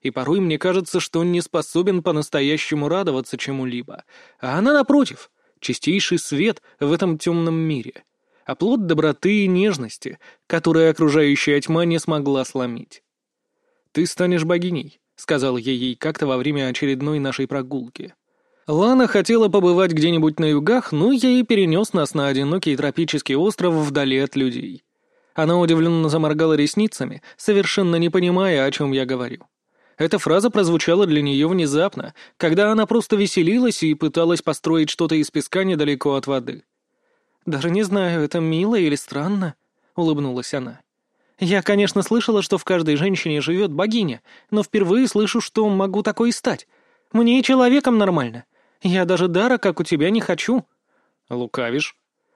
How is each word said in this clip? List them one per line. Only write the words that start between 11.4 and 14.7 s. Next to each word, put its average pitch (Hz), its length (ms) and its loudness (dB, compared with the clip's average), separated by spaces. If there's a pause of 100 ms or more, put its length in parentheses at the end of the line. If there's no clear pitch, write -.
тьма 160 240 0
не 165 160 0
смогла 139 460 -2
сломить. 120 580 -10 (880)
"Ты 165 140 0
станешь 175 400 0
богиней", — 170 560 -4 (160)